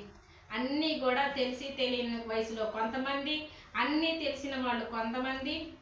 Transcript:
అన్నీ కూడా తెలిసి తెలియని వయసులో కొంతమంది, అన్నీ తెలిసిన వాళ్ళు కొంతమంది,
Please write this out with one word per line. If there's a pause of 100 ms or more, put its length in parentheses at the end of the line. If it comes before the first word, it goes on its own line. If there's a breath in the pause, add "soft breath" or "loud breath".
(520 loud breath)
అన్నీ
కూడా
తెలిసి
తెలియని
వయసులో
కొంతమంది, (280 loud breath)
అన్నీ
తెలిసిన
వాళ్ళు
కొంతమంది,